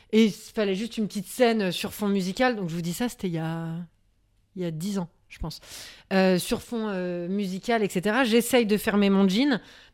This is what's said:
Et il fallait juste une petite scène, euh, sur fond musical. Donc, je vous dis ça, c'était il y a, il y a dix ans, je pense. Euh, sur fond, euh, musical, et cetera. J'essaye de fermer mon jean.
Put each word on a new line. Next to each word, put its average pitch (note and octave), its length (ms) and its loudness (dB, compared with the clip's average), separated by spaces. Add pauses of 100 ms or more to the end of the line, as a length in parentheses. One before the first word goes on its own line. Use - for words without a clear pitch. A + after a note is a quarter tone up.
(100)
Et A3 140 6
il G3+ 80 2
fallait G3+ 420 -4
juste A3+ 240 -6
une G#3+ 80 0
petite G3 220 -8
scène, A3+ 340 2
euh, F#3 80 0
sur - 240 -6
fond G#3 140 -2
musical. G3+ 480 0
Donc, F#3 140 -4
je D#3+ 40 -6
vous F3 80 -4
dis E3+ 100 -4
ça, A#3+ 160 -4
c'était - 200 -6
il E3 60 -4
y D#3+ 40 -2
a, E3 300 -6 (880)
il F#3 60 -6
y - 20 -4
a E3 80 -4
dix G3 260 -6
ans, E3+ 100 -6 (200)
je - 100 -20
pense. D#3+ 220 -8 (520)
Euh, F#3+ 280 4
sur - 200 -4
fond, A3 300 -6
euh, F3+ 380 -4
musical, G3+ 560 -2
et F#3 40 2
cetera. G#3+ 360 0
J'essaye A#3 420 4
de G3+ 120 4
fermer G3+ 320 4
mon G3 180 6
jean. A#3+ 320 2 (340)